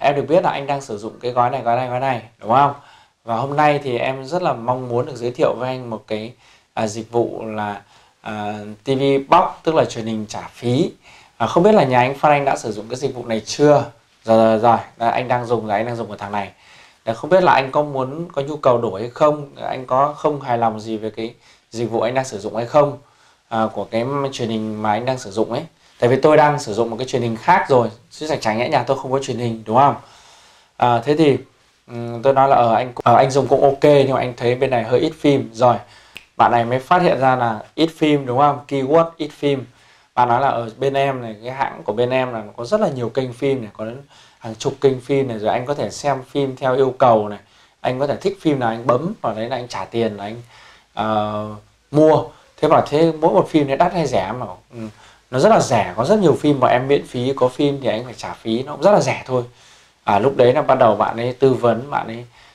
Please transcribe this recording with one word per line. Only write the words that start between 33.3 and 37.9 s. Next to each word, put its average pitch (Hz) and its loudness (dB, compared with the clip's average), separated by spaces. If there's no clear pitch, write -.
dùng 131 2
cũng 135 4
ok, 139 2
nhưng 139 6
mà 120 0
anh 123 -6
thấy 123 0
bên 131 -2
này 120 0
hơi 123 0
ít 156 -2
phim. 123 2
Rồi, 117 4
bạn 117 4
này 117 2
mới 123 -2
phát 180 2
hiện 151 2
ra 131 4
là 117 -2
ít 156 0